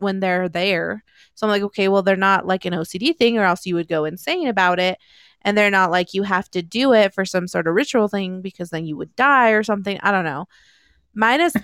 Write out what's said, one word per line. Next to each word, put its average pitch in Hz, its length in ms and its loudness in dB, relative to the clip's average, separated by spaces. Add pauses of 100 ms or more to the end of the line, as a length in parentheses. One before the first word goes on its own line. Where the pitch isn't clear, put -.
when 190 200 -4
they're 185 300 -2
there. 180 520 -2 (320)
So - 120 -4
I'm 214 40 2
like, 202 120 2
"Okay, 202 260 -2
well, 196 140 2
they're 190 120 2
not, 190 320 2
like, 185 200 -2
an 175 80 -4
O 165 100 -4
C - 140 -12
D 294 160 0
thing, 233 240 2
or 202 60 2
else 175 200 0
you 180 100 -4
would 170 140 -4
go 156 160 -2
insane 285 440 -4
about 185 300 2
it." 185 200 0 (440)
And 208 140 0
they're 208 140 4
not 190 220 2
like, 180 220 0
"You 190 100 -2
have 196 260 -2
to 185 120 -6
do 240 300 0
it 208 220 4
for 190 100 -2
some 185 220 -4
sort 170 220 -2
of 170 60 0
ritual 220 340 0
thing 185 340 -6
because 180 280 -12
then 160 140 -6
you 151 120 -8
would - 180 -12
die 254 360 4
or 214 120 4
something." 202 400 -4
I 196 80 0
don't 190 140 0
know. 151 220 -6 (680)
Minus, 254 500 2